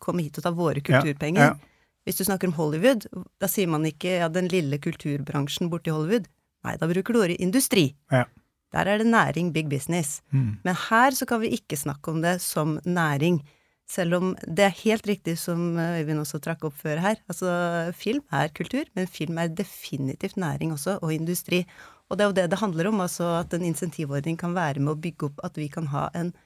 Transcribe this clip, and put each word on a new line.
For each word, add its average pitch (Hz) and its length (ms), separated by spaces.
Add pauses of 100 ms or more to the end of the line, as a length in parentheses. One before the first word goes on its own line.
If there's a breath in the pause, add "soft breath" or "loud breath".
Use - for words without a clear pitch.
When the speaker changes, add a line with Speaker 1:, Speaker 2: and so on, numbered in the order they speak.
Speaker 1:
komme 175 240
hit 147 140
og 175 80
ta - 20
våre 165 320
Speaker 2:
Ja, 135 160
Speaker 1:
kulturpenger. 151 540
Speaker 2:
ja. - 20 (540 soft breath)
Speaker 1:
Hvis 190 100
du 190 60
snakker 190 260
om 151 60
Hollywood, 170 500 (320)
da 202 80
sier 190 240
man 156 160
ikke, 180 320
ja, 170 100
den 180 220
lille 147 320
kulturbransjen 143 880
borte 165 220
i - 20
Hollywood. 170 320 (380)
Nei, 113 160
da 165 100
bruker 190 240
du 233 80
ordet 175 160
industri. 185 540 (180)
Speaker 2:
Ja. 127 140 (500)
Speaker 1:
Der 170 140
er 208 100
det 220 80
næring, 175 460
big 156 160
business. 147 540 (120)
Speaker 2:
Mm. 120 300
Speaker 1:
Men 180 100
her 247 400
så 262 140
kan 233 120
vi 226 140
ikke 151 240
snakke 143 320
om 160 100
det 175 200
som 156 440
næring, 165 600 (440 soft breath)
selv 180 300
om 180 160 (100)
det 165 220
er 190 80 (100)
helt 220 220
riktig 180 320
som, 170 400
eh, 165 240
Øyvind 151 180
også 151 200
trakk 165 240
opp 151 120
før 151 220
her. 202 180 (140)
Altså, 175 640
film 254 260 (120)
er 147 160
kultur, - 360 (100)
men 185 120
film 165 320
er 170 100
definitivt - 880
næring 156 360
også, 185 280
og 160 120
industri. 175 520 (460 soft breath)
Og 185 80
det 208 60
er 208 40
jo 190 80
det 180 140
det 190 80
handler 180 300
om, 214 120
altså 170 400
at 180 140
en 170 100
insentivordning 160 720
kan 175 160
være 156 280
med 143 160
å 156 40
bygge 156 300
opp 143 140
at 180 120
vi 151 120
kan 165 180
ha 143 280
en 175 200 (120)